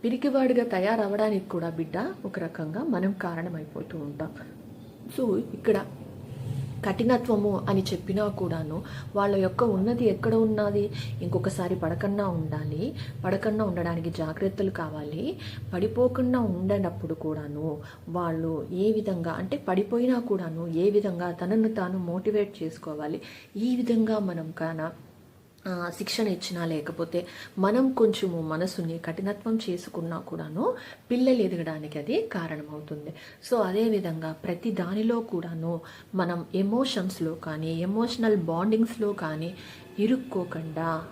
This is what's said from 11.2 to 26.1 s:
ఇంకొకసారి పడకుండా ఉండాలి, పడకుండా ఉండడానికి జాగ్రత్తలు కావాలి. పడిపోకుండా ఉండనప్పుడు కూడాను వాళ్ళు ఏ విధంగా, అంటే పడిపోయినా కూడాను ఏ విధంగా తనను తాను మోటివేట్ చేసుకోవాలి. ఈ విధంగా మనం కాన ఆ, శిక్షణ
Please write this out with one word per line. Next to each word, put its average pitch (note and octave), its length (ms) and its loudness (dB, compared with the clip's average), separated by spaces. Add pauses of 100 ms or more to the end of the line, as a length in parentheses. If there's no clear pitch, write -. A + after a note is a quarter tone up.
ఇంకొకసారి F3+ 520 0
పడకుండా G3 540 0
ఉండాలి, D#3+ 680 -2 (300)
పడకుండా G#3+ 400 2
ఉండడానికి E3+ 460 -2
జాగ్రత్తలు F#3+ 600 -2
కావాలి. D#3 680 -4 (360)
పడిపోకుండా B3 640 2
ఉండనప్పుడు F#3 760 0
కూడాను D3+ 680 -4 (260)
వాళ్ళు E3 640 -2
ఏ G3 220 4
విధంగా, F#3 400 0
అంటే F#3+ 240 -2
పడిపోయినా A#3+ 640 2
కూడాను F3 480 -2
ఏ E3+ 220 4
విధంగా F3+ 420 2
తనను A3 420 2
తాను F#3 240 0
మోటివేట్ F#3 640 0
చేసుకోవాలి. D#3 600 -6 (340)
ఈ A#3+ 200 2
విధంగా A3+ 420 4
మనం E3+ 320 -2
కాన D#3+ 400 -4 (800)
ఆ, F3 300 -4
శిక్షణ G#3+ 300 0